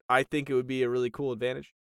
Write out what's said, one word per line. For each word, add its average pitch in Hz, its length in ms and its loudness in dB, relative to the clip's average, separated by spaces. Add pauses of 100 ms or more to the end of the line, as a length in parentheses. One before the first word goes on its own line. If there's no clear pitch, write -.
I 127 140 6
think 143 260 -4
it 135 40 0
would 127 140 2
be 131 160 0
a 120 60 2
really 123 200 0
cool 135 220 -4
advantage. 123 420 -4 (200)